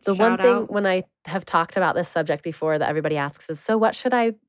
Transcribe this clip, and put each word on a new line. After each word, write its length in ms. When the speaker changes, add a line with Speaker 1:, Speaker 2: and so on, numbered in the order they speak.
Speaker 1:
The 100
one 180
Speaker 2:
shout 100
Speaker 1:
thing 140
Speaker 2:
out? 140
Speaker 1:
when 160
I 180
have 180
talked 320
about 180
this 140
subject 360
before 340
that 100
everybody 280
asks 340
is, 100
"So 180
what 160
should 200
I 200